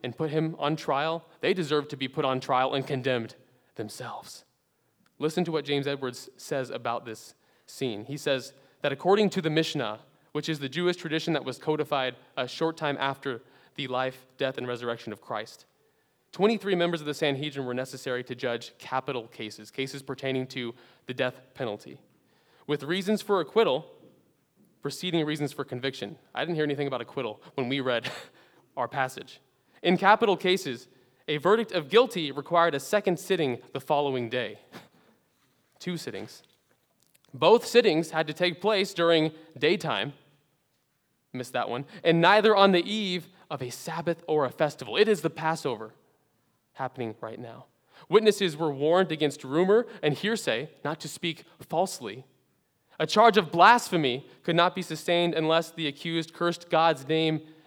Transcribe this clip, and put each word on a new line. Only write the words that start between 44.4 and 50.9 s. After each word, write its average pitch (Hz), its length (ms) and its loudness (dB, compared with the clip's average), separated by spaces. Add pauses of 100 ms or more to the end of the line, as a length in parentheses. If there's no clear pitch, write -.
a 123 60 -2
festival. 135 460 -4
It 214 100 6
is 202 140 2
the 160 100 0
Passover 143 640 -4 (800)
happening 127 480 -8
right 110 180 -12
now. 113 260 -16 (420)
Witnesses 196 480 4
were 156 160 -2
warned 160 400 2
against 147 320 -2
rumor 190 440 2 (160)
and 151 100 2
hearsay, 151 560 -2 (140)
not 151 160 -6